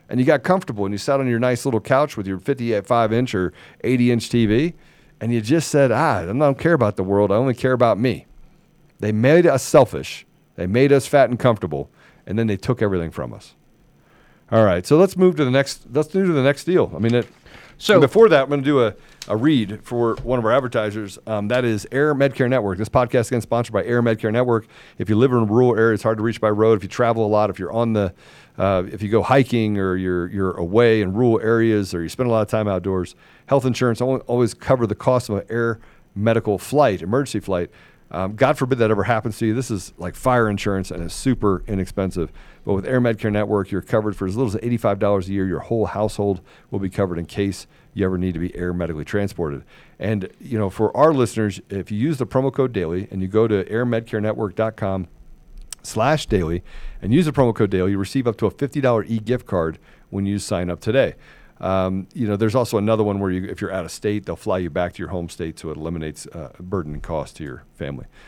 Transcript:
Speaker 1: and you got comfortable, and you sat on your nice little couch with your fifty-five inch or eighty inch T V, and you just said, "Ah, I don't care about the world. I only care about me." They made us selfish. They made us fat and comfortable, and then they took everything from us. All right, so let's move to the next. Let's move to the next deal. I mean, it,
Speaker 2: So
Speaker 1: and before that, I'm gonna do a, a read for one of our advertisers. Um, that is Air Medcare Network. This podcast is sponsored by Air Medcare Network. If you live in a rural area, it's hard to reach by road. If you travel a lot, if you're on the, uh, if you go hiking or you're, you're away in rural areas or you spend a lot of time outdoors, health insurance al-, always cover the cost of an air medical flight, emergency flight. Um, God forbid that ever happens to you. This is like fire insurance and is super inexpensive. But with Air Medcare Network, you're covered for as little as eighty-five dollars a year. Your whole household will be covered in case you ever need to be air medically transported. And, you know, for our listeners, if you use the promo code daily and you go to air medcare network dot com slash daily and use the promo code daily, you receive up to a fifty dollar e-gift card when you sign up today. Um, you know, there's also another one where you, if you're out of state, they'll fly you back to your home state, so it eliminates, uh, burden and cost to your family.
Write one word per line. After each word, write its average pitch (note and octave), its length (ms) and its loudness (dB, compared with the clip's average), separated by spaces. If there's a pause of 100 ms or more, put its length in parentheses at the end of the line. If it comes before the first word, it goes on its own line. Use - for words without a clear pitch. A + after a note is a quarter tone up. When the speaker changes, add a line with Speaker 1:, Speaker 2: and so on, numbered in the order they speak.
(100)
Speaker 1:
and B2 100 0
you B2+ 60 2
got C#3+ 160 4
comfortable, C#3+ 420 -2
and G2 80 -2
you G#2 60 -4
sat C#3 200 0
on C3 100 -2
your A#2 100 0
nice B2 260 0
little A#2 160 0
couch C#3 360 0
with G2 100 -6
your G2 140 -4
fifty-five A#2 720 0
inch A#2+ 240 0
or F2+ 200 0 (280)
eighty B2 280 2
inch A#2 180 0
T A#2 160 2
V, C3 300 2 (460)
and A2+ 120 -4
you A#2 80 0
just C3+ 300 0
said, C#3 220 4
"Ah, B2+ 260 0
I E2+ 80 -6
don't C#3 320 0
care E3+ 160 2
about A2 220 2
the F#2+ 80 -2
world. G2+ 260 4
I G2 60 4
only B2+ 180 2
care C3 180 0
about A#2 240 4
me." G#2 300 -2 (720)
They G#2+ 120 -2
made C#3+ 340 4
us C#3 160 2
selfish. - 640 2 (320)
They F2+ 100 -4
made B2+ 260 4
us C#3 140 4
fat C3+ 220 4
and A#2+ 100 -4
comfortable, E2+ 520 0 (360)
and G2+ 120 -4
then A2+ 80 0
they G#2 100 0
took - 240 -4
everything F#2 300 0
from B1+ 220 -8
us. - 220 -20 (1000)
All A2 120 6
right, F#2 220 2
so D3 100 6
let's F#3 200 4
move F3+ 200 4
to D3 80 0
the B2+ 60 2
next. C3+ 400 0
Let's D3 240 -2
move F#3+ 140 2
to F3 40 2
the C#3+ 100 2
next C#3+ 220 2
deal. D#3+ 300 2
I D#2 60 -6
mean, A2+ 140 2
it, A#2+ 120 0 (500)
Speaker 2:
So - 180 2
Speaker 1:
and F3 60 8
before G#3 280 8
that, C#3+ 160 6
I'm C3+ 60 -4
gonna C#3+ 120 0
do C#3 220 4
a, G#2 100 0 (320)
a G#2+ 100 0
read A2+ 460 2
for A#2+ 340 -2
one B2 220 -2
of A2+ 60 0
our A2 80 2
advertisers. A2 720 -2
Um, G#2 220 -2
that B2 160 0
is A2 260 -2
Air D3 240 2
Medcare C3+ 340 2
Network. G#2 300 0
This G#2+ 100 -4
podcast B2 480 0
is A2+ 60 0
sponsored A#2 300 -2
by G2 120 0
Air A#2+ 160 2
Medcare A2+ 320 0
Network. A#2+ 360 0 (280)
If F#2+ 120 -6
you G#2+ 80 2
live B2+ 160 4
in B2 60 4
a A2+ 60 4
rural A#2 320 4
area, A2 180 4
it's G2+ 100 -4
hard A2+ 140 0
to G#2 40 -6
reach A2+ 180 -4
by G#2+ 100 2
road. A2 260 4
If G2+ 80 -4
you F#2 40 -8
travel A2+ 380 0
a - 20 0
lot, G#2 220 2
if F2 80 -10
you're E2+ 140 -8
on A2+ 220 0
the, G2+ 200 0 (420)
uh, F#2+ 340 0
if G2 120 -12
you G#2 60 -4
go G#2 140 2
hiking A#2 540 2
or F#2+ 200 -2
you're, F2+ 320 -2
you're F#2+ 240 -2
away G#2+ 500 4
in F#2 120 -2
rural A2+ 260 2
areas A2 520 2
or F2 100 -4
you E2 60 -6
spend B2+ 200 -4
a A#2 40 0
lot A2 100 2
of G2+ 60 -4
time G#2+ 200 0
outdoors, F#2 480 -2 (300)
health C3+ 180 2
insurance A#2+ 360 0
al-, C3 180 0 (100)
always B2 260 0
cover B2 320 0
the G2+ 80 -4
cost B2+ 360 0
of G2 80 -2
an F2 120 -6
air A#2 300 -4 (340)
medical G#2+ 440 0
flight, A#2+ 440 0
emergency A2+ 380 -2
flight. F2+ 300 -4 (400)
Um, F#2+ 260 -6
God C#3 200 2
forbid C3 220 -2
that A2 140 2
ever G2+ 120 0
happens A2 340 -2
to A#2 80 -2
you. A2 80 0
This B2 180 -6
is F#2+ 260 -8
like F2 160 -10
fire B2 340 2
insurance G2 440 -4
and E2+ 100 -8
is E2+ 100 -8
super G#2+ 540 -2
inexpensive. F#2 640 -4 (340)
But G2+ 100 -2
with F#2+ 120 -2
Air B2+ 140 0
Medcare A2+ 320 0
Network, G#2 400 0
you're F#2+ 100 -4
covered G#2+ 320 -2
for G2 120 -6
as F#2+ 100 -4
little A#2 180 -2
as A2 80 -6
eighty-five A2+ 380 -2
dollars G2+ 280 0
a G2 40 -6
year. F#2+ 160 -2
Your E2 120 -4
whole A2 260 -2
household G2+ 540 -2 (300)
will G2 80 -6
be F#2+ 120 -6
covered F2+ 280 -4
in E2+ 80 -8
case G2+ 400 -4 (260)
you G2 120 -2
ever F#2 120 0
need F2+ 180 -2
to D#2+ 40 -8
be E2+ 160 -6
air F2 180 -4
medically E2 320 -6
transported. F2 600 -4 (340)
And, G2+ 300 -4 (100)
you A#2+ 200 -6
know, G2+ 120 -2
for - 260 -2
our D3+ 160 6
listeners, A2+ 480 0 (100)
if G2 200 -8
you G#2 80 -4
use C#3 200 -2
the B2 80 -4
promo C3+ 260 0
code C3 200 -2
daily F#2 380 -4
and G2 100 -6
you F#2+ 60 -4
go A2 220 2
to G2+ 200 0
air A2+ 160 -2
medcare A2+ 380 -4
network G#2+ 320 -4
dot A2 220 -2
com F#2+ 320 -4 (720)
slash C3+ 440 -2
daily F2+ 360 0 (400)
and G2+ 100 -2
use E3 120 4
the D3+ 80 0
promo B2 200 2
code G#2 180 0
daily, F#2+ 220 0
you G2 60 -2
receive A#2+ 300 -2
up A2 80 0
to A2+ 100 0
a F#2 40 -2
fifty C#3+ 300 -6
dollar A#2+ 240 2
e-gift A2+ 400 -4
card E2 340 -4 (320)
when G2 140 -6
you G2+ 140 -2
sign F2+ 320 -4
up F2 80 -8
today. A2 360 0 (460)
Um, F#2+ 520 -2
you A#2+ 140 -4
know, G#2 100 0
there's G#2+ 200 0
also A#2 220 0
another G#2+ 260 2
one G2+ 160 -2
where G2 100 -2
you, F#2 180 -4
if - 120 -12
you're F#2 120 -6
out F#2 120 -6
of D#2+ 80 -12
state, G#2 340 -4
they'll F2 80 -6
fly F#2+ 240 -4
you F2 120 -4
back F2 240 -4
to - 40 -14
your E2+ 100 -8
home F2 200 -6
state, D#2+ 320 -10
so D#2+ 100 -10
it D2 60 -10
eliminates, D#2 500 -8
uh, D#2+ 320 -14
burden F2+ 360 -6
and C#2+ 80 -10
cost D2+ 340 -8
to D#2+ 80 -12
your C2 180 -14 (140)
family. C#2+ 300 -10 (220)